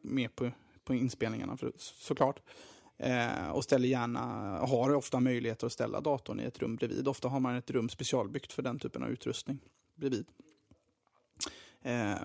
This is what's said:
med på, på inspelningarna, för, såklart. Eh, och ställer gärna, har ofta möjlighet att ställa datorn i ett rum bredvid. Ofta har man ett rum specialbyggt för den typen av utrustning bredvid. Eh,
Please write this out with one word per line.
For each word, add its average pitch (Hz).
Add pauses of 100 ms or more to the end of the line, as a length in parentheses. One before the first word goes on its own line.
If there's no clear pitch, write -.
med 127
på, 123 (340)
på 135
inspelningarna, 113
för, -
såklart. - (580)
Eh, 120
och 135
ställer 127
gärna, 120 (380)
har 131
ofta 135
möjlighet 120
att 120
ställa 113
datorn 135
i 113
ett 123
rum 117
bredvid. 127
Ofta 135
har 135
man 127
ett 123
rum 123
specialbyggt 127
för -
den 123
typen 123
av 117
utrustning 123 (360)
bredvid. 135 (1600)
Eh, 120 (100)